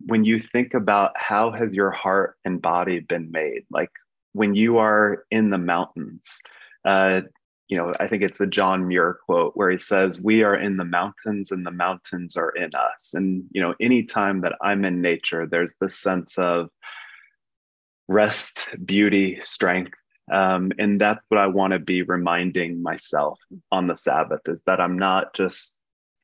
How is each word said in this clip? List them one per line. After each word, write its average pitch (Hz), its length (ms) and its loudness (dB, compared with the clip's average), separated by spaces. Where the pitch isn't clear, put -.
when 110 180 4
you 110 140 4
think 123 340 -2
about 101 440 2
how 110 340 0
has 107 240 -4
your 98 160 2
heart 95 540 0
and 92 180 -4
body 87 380 0
been 82 300 -6
made, 78 400 -4
like - 200 -2
when 101 220 0
you 113 240 4
are 107 520 4
in 110 200 2
the 95 80 0
mountains, 85 800 -4
uh, 95 380 4
you 98 80 -2
know, 87 220 -2
I 98 80 -2
think 101 160 -2
it's 95 160 -2
the 101 80 2
John 92 420 0
Muir 90 380 2
quote 85 280 2
where 98 160 2
he 92 80 2
says, 95 420 0
"We 110 240 4
are 101 120 4
in 98 200 -2
the 90 80 -4
mountains 98 640 -4
and 92 160 -6
the 87 40 -8
mountains 90 640 -6
are 82 140 -2
in 85 240 -4
us." - 400 -4
And, 92 380 -2
you 92 80 -2
know, 87 200 0
anytime 110 640 0
that 87 200 -2
I'm 101 220 0
in 90 180 -2
nature, 82 440 -2
there's 85 340 -2
this 98 180 -4
sense 92 400 -4
of 87 320 0
rest, - 580 0
beauty, 98 580 2
strength. 90 560 -2
Um, 92 460 2
and 101 200 2
that's 104 300 2
what 107 100 4
I 98 80 4
wanna 95 320 2
be 90 220 -2
reminding 87 800 -2
myself 78 560 -4
on 92 180 0
the 82 80 -2
Sabbath, 78 500 -2
is 78 180 -6
that 92 160 2
I'm 90 180 0
not 95 360 0
just - 480 -4